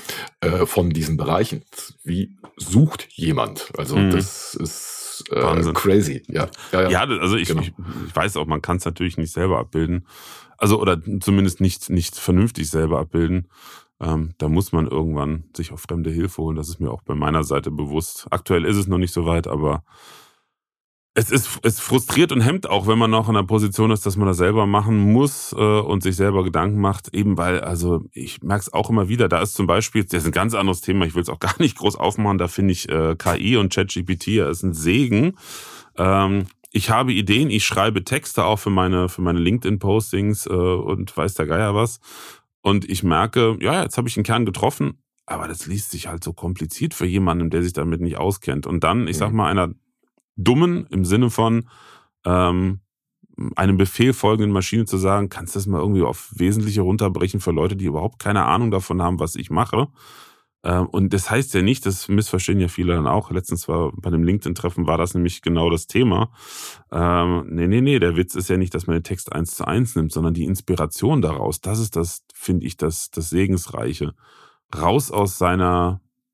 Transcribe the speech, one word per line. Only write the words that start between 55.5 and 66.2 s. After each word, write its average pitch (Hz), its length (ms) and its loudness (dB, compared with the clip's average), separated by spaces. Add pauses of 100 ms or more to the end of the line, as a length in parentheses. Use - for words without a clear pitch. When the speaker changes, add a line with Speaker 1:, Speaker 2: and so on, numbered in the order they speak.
Speaker 2:
du 101 60 -4
das 98 80 -4
mal 90 140 0
irgendwie 95 220 2
auf - 300 -4
Wesentliche 104 460 0
runterbrechen 95 640 0
für 90 100 -2
Leute, 82 240 0
die 95 100 -4
überhaupt 78 340 -4
keine 98 260 0
Ahnung 104 260 2
davon 92 300 -2
haben, 87 180 0
was 80 160 -4
ich - 140 -8
mache?“ 113 400 0 (720)
Ähm, 90 240 0
und 95 260 0
das 95 160 -2
heißt 131 260 0
ja 92 60 2
nicht, 120 240 0
das 95 220 -4
missverstehen 101 540 0
ja 87 80 0
viele 90 240 -2
dann 82 120 0
auch, 80 260 0
letztens - 360 -6
war 82 300 -2
bei - 140 -6
dem 82 120 2
LinkedIn-Treffen 87 640 -2
war 80 100 2
das 82 160 -2
nämlich 87 280 -2
genau 85 280 0
das 82 180 -2
Thema. 110 440 2 (580)